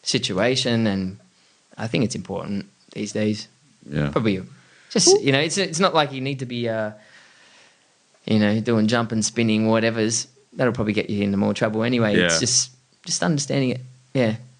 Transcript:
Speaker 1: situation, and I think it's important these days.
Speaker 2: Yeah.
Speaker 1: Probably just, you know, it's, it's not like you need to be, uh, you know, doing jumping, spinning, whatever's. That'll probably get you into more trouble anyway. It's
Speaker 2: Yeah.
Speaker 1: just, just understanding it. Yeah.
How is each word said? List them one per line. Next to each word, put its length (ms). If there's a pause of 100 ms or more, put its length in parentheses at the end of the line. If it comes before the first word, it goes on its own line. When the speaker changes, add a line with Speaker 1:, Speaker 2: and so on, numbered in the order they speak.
Speaker 1:
situation, 800
and 320 (580)
I 120
think 160
it's 100
important 520 (260)
these 180
days. 380 (420)
Speaker 2:
Yeah. 200
Speaker 1:
Probably 320 (480)
just, 320
you 100
know, 80
it's, 180
it's 220
not 120
like 200
you 80
need 180
to 80
be, 220
uh, 240 (1300)
you 120
know, 220
doing 280
jumping, 340
spinning, 460
whatever's. 580 (260)
That'll 220
probably 180
get 160
you 140
into 160
more 160
trouble 280
anyway. 320
It's 200
Speaker 2:
Yeah. 60
Speaker 1:
just, 300 (360)
just 160
understanding 480
it. 100 (320)
Yeah. 240 (240)